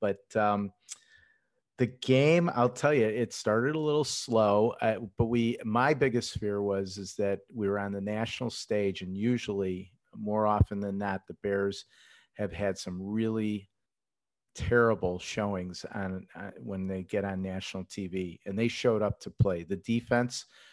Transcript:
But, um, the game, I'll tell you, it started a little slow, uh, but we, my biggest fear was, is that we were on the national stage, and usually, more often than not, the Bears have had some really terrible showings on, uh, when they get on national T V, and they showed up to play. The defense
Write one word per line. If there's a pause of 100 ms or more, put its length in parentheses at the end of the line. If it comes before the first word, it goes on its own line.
But,
um, (1040)
the
game,
I'll
tell
you,
it
started
a
little
slow,
uh, (180)
but
we,
my
biggest
fear
was,
is
that (120)
we
were
on
the
national
stage,
and
usually, (240)
more
often
than
not,
the
Bears (500)
have
had
some
really (840)
terrible
showings (100)
on,
uh,
when
they
get
on
national
T
V,
and
they
showed
up
to
play.
The
defense (260)